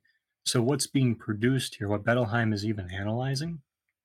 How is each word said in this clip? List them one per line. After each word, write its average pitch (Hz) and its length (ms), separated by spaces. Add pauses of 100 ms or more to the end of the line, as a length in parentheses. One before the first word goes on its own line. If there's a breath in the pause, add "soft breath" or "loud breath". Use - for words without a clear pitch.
(460)
So 127 160
what's 139 260
being 127 280
produced 123 600
here, 104 140
what 101 140
Bettelheim 117 500
is 101 120
even 101 260
analyzing, 131 720 (440)